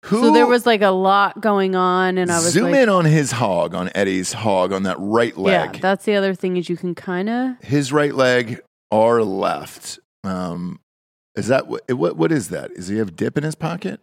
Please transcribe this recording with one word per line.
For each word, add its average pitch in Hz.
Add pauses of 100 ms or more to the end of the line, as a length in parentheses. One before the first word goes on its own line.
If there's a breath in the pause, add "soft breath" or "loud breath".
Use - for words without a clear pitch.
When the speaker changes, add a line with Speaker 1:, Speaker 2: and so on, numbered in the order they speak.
Speaker 1:
Who 214
Speaker 2:
So 247
there 240
was, 240
like, 226
a 202
lot 190
going 196
on, 185
and 175
I 170
was 170
Speaker 1:
Zoom 202
Speaker 2:
like, 277
Speaker 1:
in 233
on 185
his 151
hog, 92
on 90
Eddie's 95
hog, 98
on 95
that 92
right 110
Speaker 2:
Yeah, 87
Speaker 1:
leg. 92
Speaker 2:
that's 190
the 214
other 196
thing 185
is 175
you 175
can 175
kinda 226
Speaker 1:
His 139
right 147
leg 123 (280)
or 113
left. 92 (240)
Um, 90 (560)
is 98
that 131
what, 120
what, 156
what 160
is 113
that? 78
Does 87
he 101
have 98
dip 120
in 147
his 156
pocket? 175